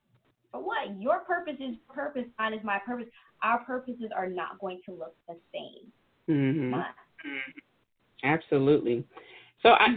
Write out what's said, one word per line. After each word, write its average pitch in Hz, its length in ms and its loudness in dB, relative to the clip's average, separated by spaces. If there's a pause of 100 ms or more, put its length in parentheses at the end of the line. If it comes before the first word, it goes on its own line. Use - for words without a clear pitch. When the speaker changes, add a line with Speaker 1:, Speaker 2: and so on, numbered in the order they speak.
(500)
Speaker 1:
For 247 120 -10
what? 214 360 -6
Your 294 200 0
purpose 349 400 -4
is 254 160 -8 (120)
your - 80 -20
purpose. 277 300 -6 (140)
Mine 220 140 -2
is 214 100 -6
my 208 220 -2
purpose. 240 220 -8 (340)
Our 233 180 2
purposes 240 560 -8
are 185 120 -2
not 180 320 -6
going 185 260 -8
to - 60 -14
look 165 240 -14 (120)
the 170 80 -14 (180)
same. - 340 -14 (420)
Speaker 2:
Mm-hmm. 139 420 2
Speaker 1:
Mine. 127 120 -2 (1400)
Speaker 2:
Absolutely. 139 800 4 (600)
So 226 60 10
I, 220 280 8